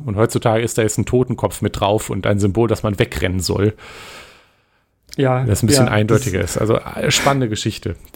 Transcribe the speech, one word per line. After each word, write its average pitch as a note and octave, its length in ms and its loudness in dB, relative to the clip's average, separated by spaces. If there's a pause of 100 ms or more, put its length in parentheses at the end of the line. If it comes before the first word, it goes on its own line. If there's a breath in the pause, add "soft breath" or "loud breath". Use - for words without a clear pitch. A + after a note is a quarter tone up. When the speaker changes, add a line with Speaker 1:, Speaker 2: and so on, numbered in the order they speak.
Speaker 1:
Und G#2 120 -4
heutzutage A2+ 480 2
ist - 120 -4
da A#2+ 60 2
jetzt G#2+ 160 0
ein A2 80 0
Totenkopf B2 560 0
mit G#2 160 -2
drauf G#2 320 0
und G#2 160 -4
ein G#2 140 2
Symbol, G#2 280 2
dass G#2+ 140 0
man G#2 160 -2
wegrennen F#2 420 0
soll. G2+ 340 0 (1400 loud breath)
Speaker 2:
Ja, B2+ 280 2
Speaker 1:
Das G#2+ 180 0
ein A#2 40 2
bisschen C3 200 6
Speaker 2:
ja, A2 60 0
Speaker 1:
eindeutiger G#2+ 480 2
Speaker 2:
das F#2+ 120 -4
Speaker 1:
ist. - 60 -4
Also, A2 180 2
äh, - 340 -4
spannende C#3 380 2
Geschichte, G#2 480 -4 (200)